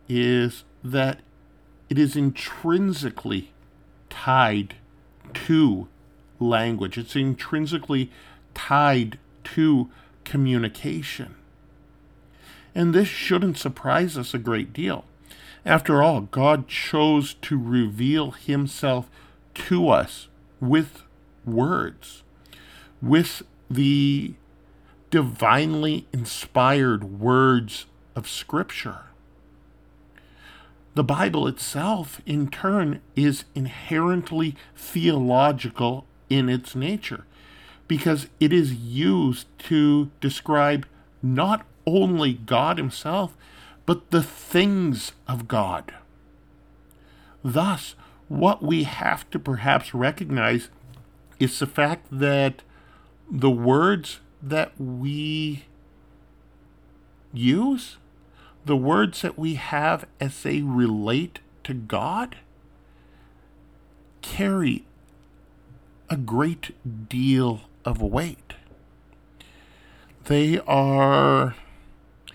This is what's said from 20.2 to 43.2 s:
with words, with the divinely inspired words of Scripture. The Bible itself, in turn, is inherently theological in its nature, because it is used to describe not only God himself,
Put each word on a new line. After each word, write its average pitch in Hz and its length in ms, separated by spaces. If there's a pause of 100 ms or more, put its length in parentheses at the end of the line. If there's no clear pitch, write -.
with 147 420 (420)
words, - 800 (800)
with 151 420 (260)
the 139 640 (760)
divinely 151 1040
inspired 120 1080
words 123 640 (300)
of 113 140
Scripture. - 760 (1900)
The 151 80
Bible 151 460
itself, 160 760
in 147 240
turn, 190 520 (160)
is 143 260 (100)
inherently 160 1040 (180)
theological 131 1300 (240)
in 135 180
its 127 280
nature, 151 500 (640)
because 156 380 (120)
it 156 140
is 151 200
used 131 760 (120)
to 147 520 (100)
describe 143 680 (340)
not 156 440 (200)
only 165 500
God 127 420
himself, 165 580 (500)